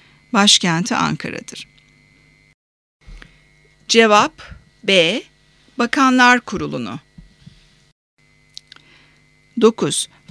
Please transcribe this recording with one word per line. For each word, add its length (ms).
Başkenti 640
Ankara'dır. 720
Cevap 540
B. 380
Bakanlar 640
Kurulu'nu. 580
Dokuz. 460